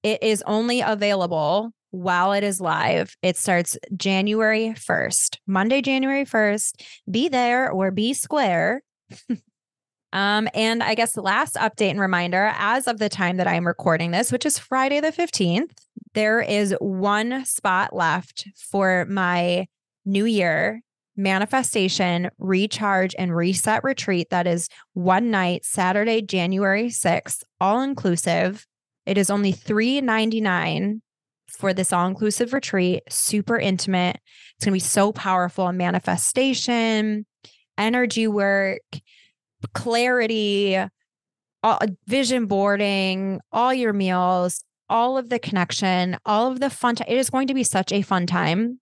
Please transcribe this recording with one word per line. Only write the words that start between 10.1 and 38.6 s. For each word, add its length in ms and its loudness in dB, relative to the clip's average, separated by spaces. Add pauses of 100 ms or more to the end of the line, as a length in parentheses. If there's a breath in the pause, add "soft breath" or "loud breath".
Um, 400 0
and 280 0
I 140 0
guess 160 0
the 100 -6
last 340 0
update 340 0
and 100 -4
reminder, 560 0
as 320 -2
of 120 -4
the 100 0
time 260 -2
that 140 0
I'm 180 0
recording 440 0
this, 200 0
which 140 -2
is 120 0
Friday 440 0
the 100 0
fifteenth, 600 0 (400)
there 260 2
is 400 0
one 640 0
spot 500 0
left 600 -2
for 540 0
my 580 0 (380)
New 180 0
Year 560 0 (380)
manifestation, 1200 0
recharge, 840 0
and 160 -2
reset 480 0
retreat. 460 -2
That 180 0
is 220 -2 (240 loud breath)
one 380 2
night, 340 -2
Saturday, 560 0
January 720 0
sixth, 520 -2 (160)
all 220 2
inclusive. 840 -2 (400)
It 120 0
is 120 2
only 220 2
three 480 0
ninety-nine 1000 0 (480)
for 240 -2
this 180 0
all-inclusive 600 0
retreat, 560 0
super 480 0
intimate. 640 0 (340 loud breath)
It's 80 -8
gonna 120 2
be 40 0
so 320 2
powerful. 640 -2
Manifestation, 1500 0 (520 loud breath)
energy 500 0
work, 540 0 (920 soft breath)